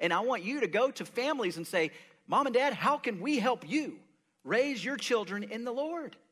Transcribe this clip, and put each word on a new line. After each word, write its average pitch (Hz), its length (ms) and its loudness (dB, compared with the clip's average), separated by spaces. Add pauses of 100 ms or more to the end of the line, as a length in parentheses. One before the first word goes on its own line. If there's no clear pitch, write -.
And 170 120 2
I 180 80 4
want 233 220 0
you 269 180 -4
to 220 60 2
go 214 240 2
to - 140 -10
families 240 520 -2
and 165 100 -6
say, 160 260 0 (340)
"Mom 247 200 2
and 240 80 2
Dad, 269 180 4
how 277 260 2
can 208 220 -4
we 277 180 0
help 208 300 0
you 262 320 -2 (420)
raise 233 420 0
your 269 120 -2
children 208 480 -2
in 220 200 -8
the 247 80 -4
Lord?" 302 440 -4 (160)